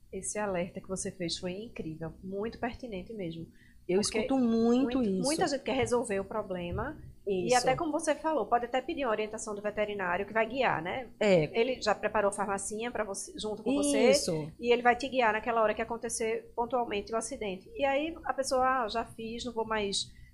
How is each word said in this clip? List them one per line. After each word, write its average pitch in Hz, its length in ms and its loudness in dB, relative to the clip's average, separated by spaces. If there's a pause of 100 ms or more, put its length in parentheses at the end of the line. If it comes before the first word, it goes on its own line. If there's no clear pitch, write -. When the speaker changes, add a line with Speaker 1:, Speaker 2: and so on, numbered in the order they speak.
(120)
Speaker 1:
Esse 190 260 -6
alerta 190 420 -2
que - 80 -18
você 190 220 -4
fez 170 280 -4
foi 180 140 -4
incrível, 160 600 -8 (100)
muito 196 360 -6
pertinente 226 540 -6
mesmo. 165 340 -6 (420)
Speaker 2:
Eu 180 140 4
Speaker 1:
Porque - 160 -2
Speaker 2:
escuto 269 200 0
muito 240 600 4
Speaker 1:
muito, 262 40 2
Speaker 2:
isso. 190 200 2
Speaker 1:
muita 320 260 2
gente 277 140 -2
quer 247 120 -2
resolver 226 460 0
o 196 40 -2
problema. 196 720 -4 (300)
E 185 220 0
Speaker 2:
Isso. 247 100 6
Speaker 1:
até 254 180 2
como 302 160 -2
você 311 220 0
falou, 294 320 0
pode 240 200 2
até 254 140 0
pedir 277 240 -4
uma 240 60 0
orientação 214 440 -4
do 202 80 -10
veterinário 208 640 -2
que 202 60 -12
vai 220 140 2
guiar, 220 360 2
né? 226 260 -6 (100)
Speaker 2:
É. 190 420 4
Speaker 1:
Ele 247 220 2
já 208 120 4
preparou 208 360 2
a - 20 -8
farmacinha 208 580 -4
pra 220 140 -2
você, - 340 -8
junto 208 240 -4
com 254 120 2
você. 285 360 6
Speaker 2:
Isso. 160 500 2
Speaker 1:
E 240 120 4
ele 240 100 4
vai 240 140 6
te 254 120 -4
guiar 240 240 4
naquela 226 300 0
hora 214 120 4
que 226 80 -4
acontecer 226 720 -4
pontualmente 233 560 -2
o 226 40 0
acidente. 220 600 -6
E 277 80 0
aí 294 300 2 (100)
a - 100 -2
pessoa, 262 300 2 (200)
"Ah, 214 40 -2
já 226 160 -2
fiz, 226 400 -8
não 240 80 -6
vou 226 140 -2
mais 214 440 -2 (240)